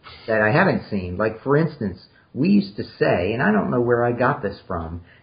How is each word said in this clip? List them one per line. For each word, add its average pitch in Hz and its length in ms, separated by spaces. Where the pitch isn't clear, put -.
that 110 140
I 107 100
haven't 147 380
seen. 90 280
Like, 110 260
for 135 120
instance, 123 440
we 139 160
used 208 280
to 113 60
say, 110 500
and 120 80
I 190 100
don't 208 200
know 127 100
where 120 240
I 120 60
got 127 300
this 95 160
from, 85 340